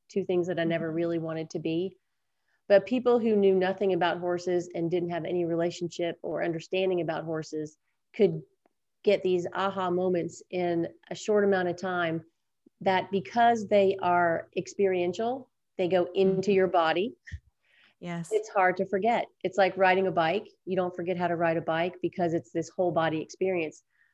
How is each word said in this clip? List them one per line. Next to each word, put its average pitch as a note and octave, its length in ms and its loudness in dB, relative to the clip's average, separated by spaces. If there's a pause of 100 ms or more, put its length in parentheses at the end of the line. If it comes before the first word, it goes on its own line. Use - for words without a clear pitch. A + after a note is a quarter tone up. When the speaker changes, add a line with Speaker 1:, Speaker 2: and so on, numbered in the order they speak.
Speaker 1:
two F#3+ 160 -4
things F3+ 220 0
that E3+ 120 -4
I E3 60 0
never E3 220 -2
Speaker 2:
Mm-hmm. D#3+ 100 -4
Speaker 1:
really E3+ 220 -2
wanted D#3+ 320 -6
to F3 80 -6
be. E3 360 -4 (720)
But G3 180 6
people B3 320 2
who A3 200 2
knew G3 180 6
nothing F#3+ 380 0
about F3 260 0
horses F3 560 -2
and E3+ 160 -2
didn't F3 200 -2
have E3 120 -4
any E3+ 220 -2
relationship E3+ 760 -4
or D#3+ 220 -4
understanding F3 560 -2
about D#3+ 240 -4
horses D#3 540 -8 (360)
could E3 280 2 (600)
get G3+ 200 2
these F#3 300 0
aha F#3+ 360 -2
moments F3+ 640 -2
in F3 380 -2 (200)
a F3 60 -8
short G#3 300 2
amount F#3 240 2
of F3 80 -6
time, F3 480 -2 (580)
that F#3 280 0
because A3+ 560 2
they G3 340 4
are F3 560 2
experiential, F#3+ 920 -2 (260)
they F#3 100 0
go F3 280 2
into F#3+ 340 2
Speaker 2:
Mm-hmm. - 20 4
Speaker 1:
your F#3+ 160 4
body. F3 480 0 (840)
Speaker 2:
Yes. E3+ 320 -10
Speaker 1:
It's G#3+ 180 -2
hard F#3 280 2
to F#3 100 -2
forget. G#3 400 0 (160)
It's F#3 160 -2
like F#3 180 2
riding F#3+ 300 4
a F3+ 40 -2
bike. E3+ 360 0 (180)
You F#3 100 -4
don't F3+ 200 -2
forget F3 200 -4
how F3 120 -2
to E3+ 80 0
ride E3 220 0
a E3 40 -4
bike E3+ 400 -2
because E3+ 320 -2
it's E3 180 -4
this E3 180 -4
whole F3+ 220 0
body D#3+ 300 0
experience. F3+ 640 -4 (300)